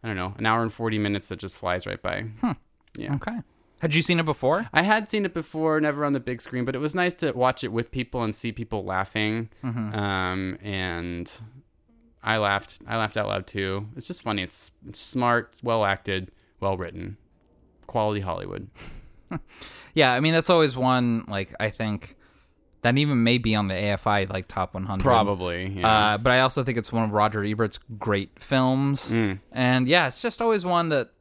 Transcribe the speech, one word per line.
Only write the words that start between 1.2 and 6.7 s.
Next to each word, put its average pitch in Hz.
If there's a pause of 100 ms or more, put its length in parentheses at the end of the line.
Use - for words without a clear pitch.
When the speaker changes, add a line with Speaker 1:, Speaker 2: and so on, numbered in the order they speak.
Speaker 1:
that 90
just -
flies 90
right 95
by. 92 (180)
Speaker 2:
Hmm. 233 (440)
Speaker 1:
Yeah. -
Speaker 2:
Okay. 226 (420)
Had 156
you 170
seen 175
it 160
before? 147
Speaker 1:
I 160
had 214
seen 208
it 185
before, 160
never 147
on 143
the 139
big 123
screen, 123
but 127